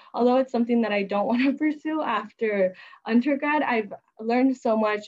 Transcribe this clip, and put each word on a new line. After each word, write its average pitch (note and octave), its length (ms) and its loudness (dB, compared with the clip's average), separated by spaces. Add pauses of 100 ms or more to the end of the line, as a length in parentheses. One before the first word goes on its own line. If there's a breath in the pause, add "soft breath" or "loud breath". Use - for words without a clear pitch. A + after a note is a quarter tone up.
(140)
although B3 240 4
it's C4 120 -2
something A#3 320 2
that G#3+ 80 -2
I G3+ 140 0
don't G3+ 220 -2
<laughs> - 40 -2
wanna B3+ 220 2
pursue D4+ 500 -2
after G#3 720 -2 (300 loud breath)
undergrad. C#4+ 580 0
I've A3 300 -4 (260)
learned B3 380 0
so A3+ 200 0
much G#3+ 320 -2